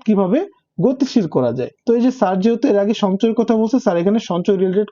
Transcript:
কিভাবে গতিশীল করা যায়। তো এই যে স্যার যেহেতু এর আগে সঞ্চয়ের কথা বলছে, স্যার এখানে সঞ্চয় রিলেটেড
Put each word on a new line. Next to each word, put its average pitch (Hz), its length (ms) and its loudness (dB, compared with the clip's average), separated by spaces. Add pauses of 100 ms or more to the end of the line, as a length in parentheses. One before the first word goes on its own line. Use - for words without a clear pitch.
কিভাবে 214 440 0 (340)
গতিশীল 247 460 0
করা 127 240 0
যায়। 123 180 -6 (160)
তো 233 80 4
এই 240 60 2
যে 247 100 2
স্যার 196 300 0
যেহেতু 233 280 0
এর 202 100 2
আগে 202 160 0
সঞ্চয়ের 208 400 0
কথা 226 220 0
বলছে, 220 240 0
স্যার 196 160 0
এখানে 196 220 0
সঞ্চয় 190 380 -2
রিলেটেড 185 360 0